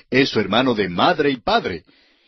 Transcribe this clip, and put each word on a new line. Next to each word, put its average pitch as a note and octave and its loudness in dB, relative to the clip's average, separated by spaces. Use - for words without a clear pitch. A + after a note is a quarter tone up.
es C3 2
su A2+ 0
hermano A#2 0
de G2+ -2
madre C#3+ 0
y C3+ -2
padre. C3+ -4